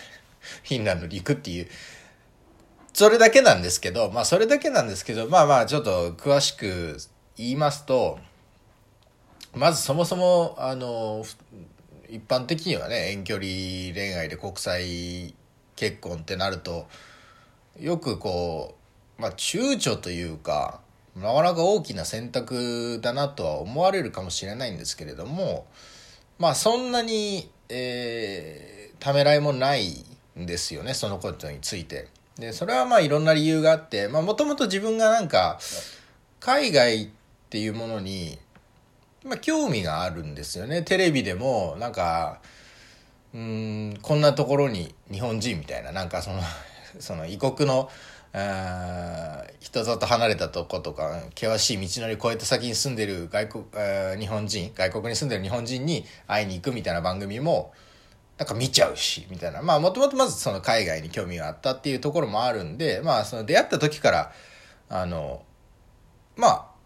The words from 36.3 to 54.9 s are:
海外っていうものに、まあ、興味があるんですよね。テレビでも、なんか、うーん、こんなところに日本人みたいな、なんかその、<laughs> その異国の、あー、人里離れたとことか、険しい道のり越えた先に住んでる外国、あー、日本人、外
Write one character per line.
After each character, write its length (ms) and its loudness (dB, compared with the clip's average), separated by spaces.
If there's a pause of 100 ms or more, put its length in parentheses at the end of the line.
海 320 2
外 320 6
っ 60 -12 (400)
て 80 -6
い 100 -2
う 60 -4
も 140 -6
の 120 -4
に、 380 -8 (840)
ま 120 -6
あ、 20 -8
興 320 0
味 140 0
が 200 -2
あ 60 -2
る 140 -8
ん 120 -10
で 80 -12
す 160 -8
よ 80 -8
ね。 160 -2
テ 140 2
レ 140 4
ビ 120 2
で 100 -2
も、 460 0
な 100 -4
ん 20 -12
か、 480 0 (960)
う 40 -10
ー 560 -6
ん、 80 -12
こ 140 2
ん 60 4
な 120 8
と 120 0
こ 120 2
ろ 120 4
に 240 -6 (180)
日 80 -6
本 200 -2
人 200 -2
み 60 -10
た 120 -8
い 60 -10
な、 80 -12
な 120 -6
ん 60 -8
か 120 -4
そ 100 -8
の、 100 -4 (280)
<laughs> 300 -20
そ 160 -10
の 100 -8
異 120 -10
国 300 2
の、 220 2 (440)
あ 1120 -6
ー、 120 -20
人 240 -4
里 220 0
離 220 4
れ 80 4
た 140 -2
と 160 -6
こ 140 -6
と 140 -8
か、 360 -4
険 280 -2
し 160 2
い 140 -4
道 140 -6
の 60 -6
り 80 -4
越 140 -2
え 60 -2
た 100 -6
先 220 0
に 80 -4
住 180 0
ん 40 -6
で 80 0
る 240 -6
外 200 -2
国、 140 -12 (100)
あ 40 -8 (380)
ー、 40 -8
日 80 -6
本 200 -4
人、 280 -4
外 160 0